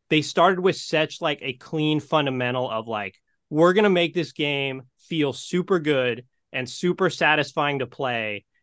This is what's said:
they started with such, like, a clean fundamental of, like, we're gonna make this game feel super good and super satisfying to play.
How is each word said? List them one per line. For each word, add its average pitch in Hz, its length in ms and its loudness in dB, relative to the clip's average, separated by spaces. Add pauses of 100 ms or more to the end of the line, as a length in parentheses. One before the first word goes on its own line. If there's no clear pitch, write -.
they 156 140 4
started 180 380 2
with 180 140 2
such, - 460 -4
like, 151 220 -4
a 139 100 -8
clean 151 480 -2
fundamental 127 680 0
of, 113 200 -6
like, 104 280 -6 (340)
we're 165 220 6
gonna 208 160 4
make 175 260 2
this 170 180 -4
game 139 500 -4 (160)
feel 147 340 -2
super 180 460 -2
good 127 460 0 (280)
and 127 160 -6
super 175 400 0
satisfying 147 720 0
to 127 60 -2
play. 113 580 -6 (180)